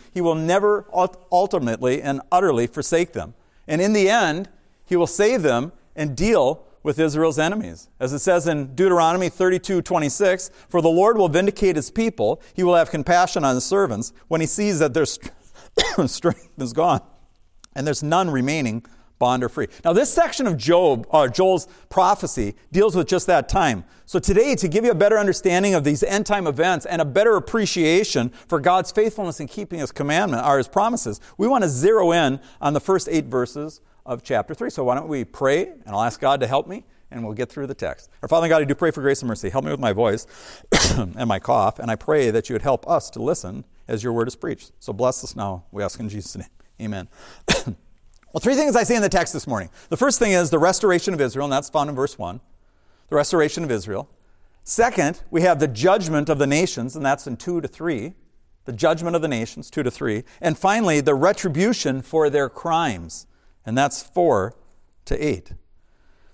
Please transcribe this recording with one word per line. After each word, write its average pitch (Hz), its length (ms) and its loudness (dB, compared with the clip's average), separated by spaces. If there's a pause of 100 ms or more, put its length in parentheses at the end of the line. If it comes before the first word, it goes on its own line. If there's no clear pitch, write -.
(120)
he 180 100 -4
will 170 140 2
never 196 580 0
ult-, 180 380 -2
ultimately 135 680 0
and 139 220 -6 (100)
utterly 156 360 2
forsake 165 460 -4
them. 95 200 -10 (340)
And 156 140 -2
in 208 120 2
the 196 140 4
end, 190 420 0 (360)
he 180 100 -2
will 170 120 2
save 214 340 2
them 135 300 0 (240)
and 151 200 -6
deal 165 480 2 (200)
with 147 160 -2
Israel's 156 400 2
enemies. 160 500 -4 (100)
As 127 140 -4
it 147 60 -6
says 175 260 2
in 143 300 -4
Deuteronomy 175 540 2
thirty-two 185 520 0
twenty-six, 180 720 0 (180)
"For 175 100 0
the 165 100 4
Lord 202 280 4
will 190 100 4
vindicate 185 480 2
his 147 140 -4
people. 170 500 -2 (140)
He 180 80 -4
will 175 140 4
have 165 160 2
compassion 175 520 0
on 131 120 2
his 127 100 -2
servants 147 480 -2 (140)
when 160 140 0
he 160 60 0
sees 208 300 0
that 147 160 2
their 156 140 2
str-, - 240 -10 (340)
<coughs> - 400 0
strength - 440 -4 (100)
is 123 120 -6
gone 156 300 0 (720)
and 143 140 -8
there's 143 160 -4
none 170 260 0
remaining 127 560 -2 (340)
bond 127 240 2
or 120 40 0
free." 127 200 -6 (180)
Now, 165 80 4
this 240 180 2
section 302 360 0
of 165 100 -2
Job, 139 520 2
uh, 147 200 4
Joel's 185 400 2 (180)
prophecy 180 680 0 (180)
deals 196 200 4
with 190 140 0
just 180 200 0
that 165 200 2
time. 135 380 0 (200)
So - 140 -2
today, 226 360 4
to 180 120 -2
give 196 160 0
you 240 80 4
a 190 40 0
better 208 220 4
understanding 190 580 2
of 147 100 0
these 147 180 0
end-time 202 420 0
events 160 400 0
and 165 160 -2
a 156 40 -2
better 202 320 4
appreciation 170 960 0 (160)
for 165 100 0
God's 180 320 2
faithfulness 214 480 -2
in 143 80 -10
keeping 180 320 -12
his 135 140 -6
commandment, 147 520 -2
or 139 120 4
his 127 100 0
promises, - 540 -2 (160)
we 208 100 2
want 262 160 4
to 170 60 2
zero 170 420 4
in 139 300 2 (180)
on 147 140 0
the 143 80 0
first - 280 0
eight 156 160 0
verses 131 540 -4 (260)
of 120 180 -8
chapter 123 300 -2
three. 233 160 -8
So 143 140 -6
why 123 120 2
don't 156 120 -6
we 139 160 -4
pray, 143 460 0
and 107 260 -12
I'll 107 80 2
ask 117 160 -4
God 139 220 2
to 117 60 2
help 139 200 0
me, 190 160 -12 (260)
and 120 140 -12
we'll 110 120 -8
get 120 140 -6
through 139 180 -10
the 131 80 -12
text. - 340 -10 (140)
Our 135 40 -8
Father 165 200 2
in - 20 2
God, 160 120 4
I 143 40 -2
do 139 100 0
pray 165 160 0
for 147 100 -8
grace 139 200 0
and 127 80 -4
mercy. 107 200 -4
Help 135 140 -2
me 151 80 -6
with 143 80 -4
my 113 140 0
voice 110 340 0 (380)
<coughs> - 320 0
and 113 300 -4
my 98 120 0
cough, 113 400 0
and 113 100 -6
I 110 60 -2
pray 143 340 0
that 107 200 -2
you 120 60 -4
would 107 80 -6
help 135 260 -2
us 156 220 -2
to 113 100 -12
listen 123 420 -6 (240)
as 113 160 -6
your 120 80 -4
word 117 160 -2
is 127 80 -10
preached. - 440 -10
So - 120 -12
bless 123 320 -2
us - 100 -14
now, 95 380 -8
we 101 100 -8
ask 98 200 -6
in 110 80 -8
Jesus' 101 260 -12
name. 95 140 -14 (320)
Amen. 104 260 -8 (400)
<coughs> - 300 -4 (560)
Well, 156 80 -6
three 262 140 2
things 269 200 2
I 233 60 4
see 233 140 2
in 214 80 2
the 190 60 2
text 175 220 0
this 151 140 -8
morning. 104 240 -6 (200)
The 160 60 -4
first 254 220 2
thing 214 140 2
is 175 180 2
the 160 80 4
restoration 180 560 2
of 147 80 -2
Israel, 131 240 -2
and 139 80 -4
that's 143 160 -2
found 147 180 -2
in 147 80 -10
verse 135 220 -4
one. 90 240 -12 (680)
The 156 60 -2
restoration 156 480 2
of 147 60 -4
Israel. 107 400 -6 (540)
Second, 185 680 0
we 165 140 2
have 170 160 4
the 151 80 2
judgment 156 640 2
of 143 100 0
the 143 80 2
nations, 139 480 -2
and 151 100 -6
that's 143 220 -2
in 123 100 -8
two 175 240 -6
to 139 60 -6
three. 160 480 -8 (500)
The 127 80 -10
judgment 165 420 0
of 160 60 -2
the 160 60 -2
nations, 117 420 -8
two 151 140 -4
to 123 80 -4
three. 113 320 -4 (180)
And 160 160 0
finally, 190 420 2
the 143 140 2
retribution 160 880 0
for 156 300 0
their 143 180 0
crimes, 143 800 -4 (400)
and 113 100 -4
that's 143 240 0
four 120 540 0 (500)
to - 180 -4
eight. 131 300 -6 (800)